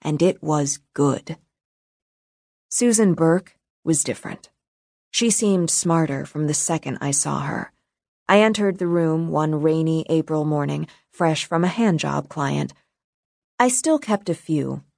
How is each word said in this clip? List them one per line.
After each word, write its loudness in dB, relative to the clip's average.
and -2
it 2
was -2
good. -2
Susan 2
Burke 0
was 0
different. -10
She 0
seemed 2
smarter 0
from -4
the 0
second -4
I -4
saw -2
her. -6
I 6
entered 2
the -2
room 0
one 0
rainy 2
April 0
morning, -2
fresh 0
from 0
a 0
hand 2
job -4
client. -4
I 4
still 0
kept -2
a -2
few, -4